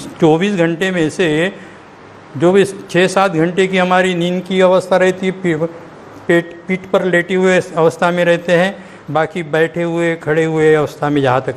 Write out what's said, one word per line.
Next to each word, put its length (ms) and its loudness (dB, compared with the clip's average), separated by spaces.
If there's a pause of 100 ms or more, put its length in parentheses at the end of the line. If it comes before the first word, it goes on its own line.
(200)
चौबीस 360 2
घंटे 360 0
में 180 0
से 440 -2 (840)
जो 140 4
भी 140 4
छः 420 -2
सात 240 0
घंटे 360 0
की 100 -2
हमारी 380 2
नींद 280 -2
की 180 0
अवस्था 360 2
रहती 280 0
है, 60 0
पी-, 380 -4 (580)
पेट, 400 -2
पीठ 120 -4
पर 260 -2
लेटे 300 0
हुए 260 2 (160)
अवस्था 340 2
में 140 0
रहते 260 0
हैं, 340 0 (260)
बाकी 320 -2
बैठे 400 -2
हुए, 320 -2
खड़े 300 -2
हुए 280 2
अवस्था 360 -2
में 120 0
जहाँ 200 2
तक 160 -8